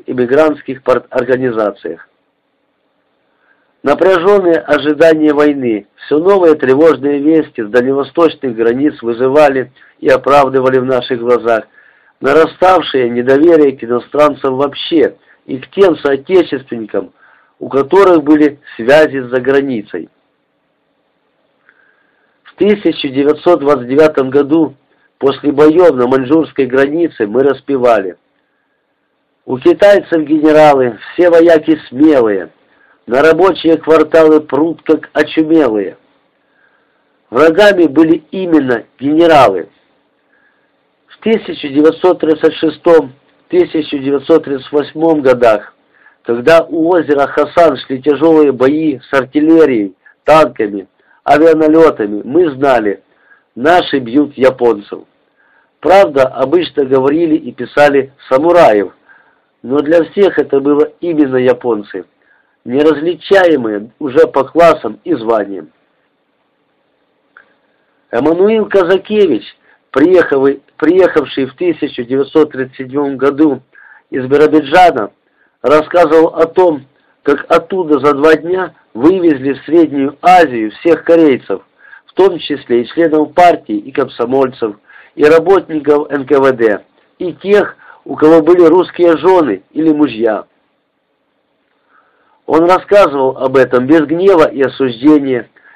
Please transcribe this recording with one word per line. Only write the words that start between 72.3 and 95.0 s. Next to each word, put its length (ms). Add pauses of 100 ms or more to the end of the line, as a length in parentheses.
тридцать 240
седьмом 400
году 460 (480)
из 160
Биробиджана, 840 (500)
рассказывал 640
о 180
том, 400 (360)
как 260
оттуда 500
за 160
два 220
дня 380 (200)
вывезли 600
в 100
Среднюю 560
Азию 520
всех 320
корейцев, 580 (440)
в 60
том 260
числе 440
и 40
членов 460
партии, 440
и 160
комсомольцев, 840 (380)
и 100
работников 840
Н 160
К 120
В 140
Д, 320 (340)
и 140
тех, 420 (300)
у 100
кого 280
были 240
русские 500
жены 460 (100)
или 200
мужья. 520 (2000)
Он 180
рассказывал 760
об 180
этом 300
без 160
гнева 460
и 140
осуждения, 840 (280)